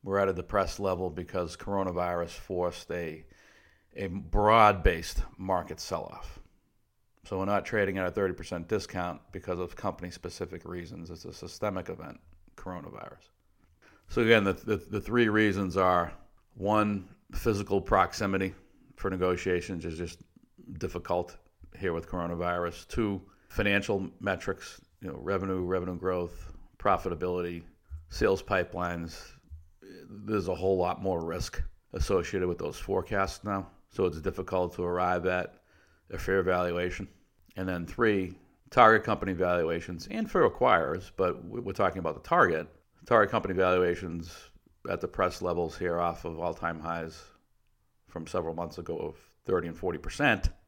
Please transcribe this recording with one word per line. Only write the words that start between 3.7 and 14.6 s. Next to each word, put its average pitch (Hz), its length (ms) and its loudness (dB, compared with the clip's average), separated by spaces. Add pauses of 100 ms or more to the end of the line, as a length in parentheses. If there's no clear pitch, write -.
a 98 120 -6
broad-based 98 1120 4 (160)
market 95 440 -2
sell-off. - 580 -8 (840)
So 98 120 -6
we're 95 80 -2
not 101 200 0
trading 98 320 0
at 92 100 0
a 87 40 0
thirty 95 220 0
percent 85 360 -8
discount 90 500 -2 (140)
because 90 260 -6
of 87 160 -6
company-specific 87 880 -8
reasons. 85 480 -12
It's 82 140 -14
a 87 80 -14
systemic 95 560 -6
event, - 300 -12 (360)
coronavirus. - 760 -14 (760)
So - 140 0
again, 110 240 8
the, 95 80 4
the, 107 240 -2